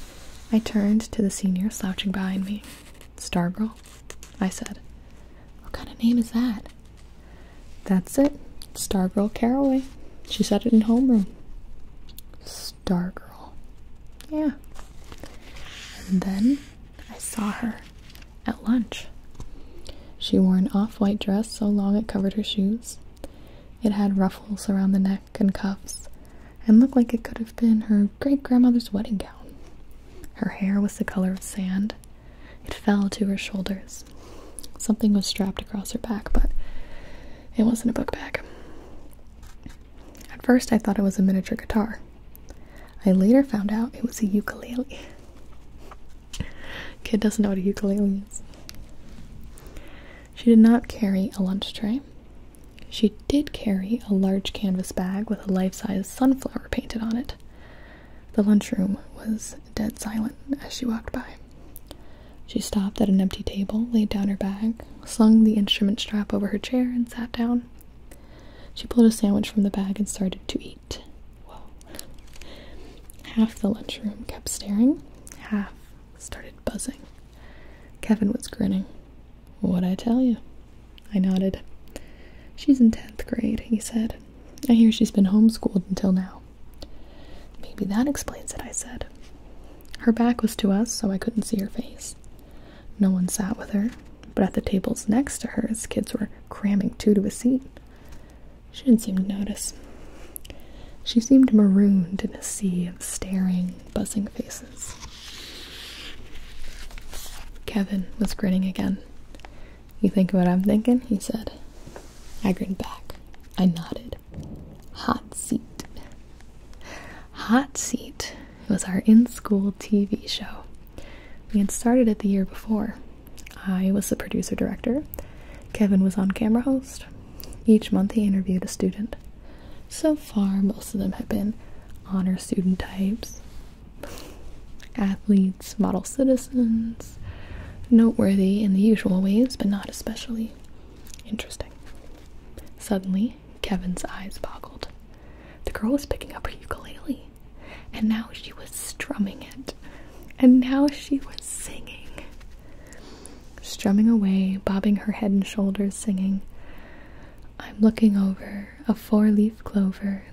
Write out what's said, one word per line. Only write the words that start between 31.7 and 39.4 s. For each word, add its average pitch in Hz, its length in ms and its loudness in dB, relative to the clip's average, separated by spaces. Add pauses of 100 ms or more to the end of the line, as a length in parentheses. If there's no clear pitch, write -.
It - 80 -8
fell 202 360 2
to - 180 -2
her 196 100 0
shoulders. - 640 -6 (720)
Something 214 360 2
was 196 120 4
strapped - 360 -2
across - 300 -8
her 233 80 -4
back, 220 340 -4
but - 180 8 (1040)
it 220 80 4
wasn't 233 280 4
a - 20 -8
book - 180 -4
bag. - 300 -6 (1900)